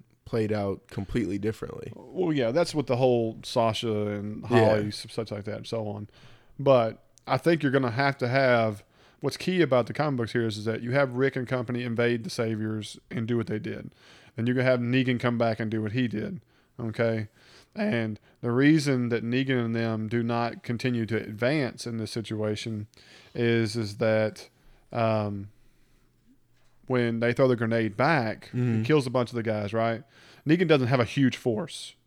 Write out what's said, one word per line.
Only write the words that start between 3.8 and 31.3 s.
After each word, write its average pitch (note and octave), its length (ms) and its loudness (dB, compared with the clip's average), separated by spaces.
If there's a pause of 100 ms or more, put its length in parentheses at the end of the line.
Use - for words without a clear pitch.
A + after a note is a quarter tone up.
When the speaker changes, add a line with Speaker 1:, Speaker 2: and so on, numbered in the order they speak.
Speaker 2:
and G#2 420 -6
Speaker 1:
Yeah. A2+ 220 6
Speaker 2:
Holly, G#2 180 0
s-, - 220 -10
such A2+ 220 -8
like G#2 120 -10
that, G#2 140 -8
and A2+ 80 -14
so A2+ 220 -6
on. G#2 200 -8 (500)
But B2 440 4 (240)
I C3 100 0
think D#3+ 260 2
you're C#3 100 2
gonna C3 180 2
have C3+ 280 0
to B2 100 -2
have, A#2 560 2 (360)
what's C#3 160 -4
key F#3 240 0
about B2+ 280 4
the - 40 -6
comic C#3+ 260 -2
books A2+ 140 -2
here A#2 140 2
is, G#2+ 100 -4
is G#2 100 -8
that A2 160 -4
you A#2+ 100 -6
have C3+ 220 2
Rick C3 200 2
and B2+ 140 -4
company B2 340 -2
invade A#2+ 400 2
the G2 80 -8
Saviors A2 680 -4 (140)
and A2+ 160 -4
do A#2+ 100 0
what A2+ 120 -2
they G#2+ 100 -2
did. A2 320 -10 (460)
Then A#2 100 -2
you're B2 80 2
gonna B2+ 160 4
have B2+ 100 4
Negan B2 380 2
come A#2+ 180 0
back A#2 220 2
and A2+ 100 -4
do A2 140 -2
what G#2 100 -4
he B2+ 140 0
did, A2 340 -6 (400)
okay? A2+ 460 -2 (500)
And A#2 420 -2 (220)
the B2 100 -2
reason C3+ 600 4
that A#2 140 0
Negan B2+ 400 0
and A2+ 120 -2
them A2 320 -2
do A#2 160 0
not A#2 400 -2
continue A#2+ 420 -2
to A2 100 -2
advance A#2+ 720 -2
in A#2 120 -6
this A2 120 -6
situation G#2+ 760 -4 (440)
is, A2+ 440 2
is G#2+ 220 -4
that, A2 500 0 (440)
um, G#2+ 580 -2 (1400)
when A#2 340 0
they A#2+ 120 2
throw C3 160 4
the B2 80 4
grenade A2 400 0
back, B2+ 520 0
Speaker 1:
Mm-hmm. B2 340 0
Speaker 2:
it A2+ 40 -4
kills D3 200 4
a C3 40 -6
bunch B2 200 0
of A#2+ 60 -8
the A2+ 60 -2
guys, G#2+ 300 -2
right? A2+ 300 0 (440)
Negan E3+ 220 4
doesn't C3 200 4
have B2+ 120 4
a A#2 40 2
huge B2+ 320 2